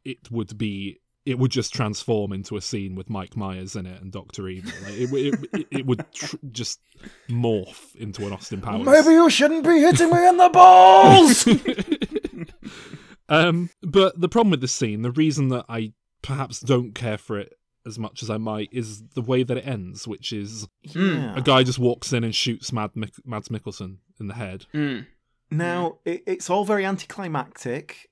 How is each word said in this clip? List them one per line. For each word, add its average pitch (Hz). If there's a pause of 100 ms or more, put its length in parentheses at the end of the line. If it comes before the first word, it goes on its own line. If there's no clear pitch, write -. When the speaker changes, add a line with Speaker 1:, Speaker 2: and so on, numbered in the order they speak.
Speaker 1:
it -
would 113
be, 98 (260)
it 127
would 127
just 117
transform 107
into 98
a 98
scene 98
with 95
Mike 95
Myers 95
in 92
it 92
and 95
Doctor 95
Evil. 92 (100)
Like, 101
it, 123
it, 139
it, 160
it 139
would 123
tr-, -
<laughs> 135
just 113 (480)
morph 117
into 104
an 101
Austin 98
Powers. 202
Speaker 2:
Maybe 294
you 330
shouldn't 294
be 330
hitting 330
me 349
in 359
the 359
balls! 370
Speaker 1:
<laughs> 220 (1700)
Um, 170 (120)
but 190
the 175
problem 220
with 151
this 127
scene, 110
the 123
reason 147
that 123
I 113 (280)
perhaps 135
don't 120
care 117
for 107
it - (320)
as 110
much 110
as 110
I 110
might, 107
is 107 (120)
the 131
way 127
that 120
it 123
ends, 101
which -
is 107 (240)
Speaker 3:
Hmm. 165 (160)
Speaker 2:
Yeah. 117
Speaker 1:
a 135
guy 131
just 127
walks 120
in 120
and 110
shoots -
Mad 107
Mik-, -
Mads 110
Mikkelsen 98 (220)
in 107
the 95
head. 98
Speaker 3:
Hmm. 143 (500)
Speaker 2:
Now, 175
it, 170
it's 185
all 196
very 202
anticlimactic, 156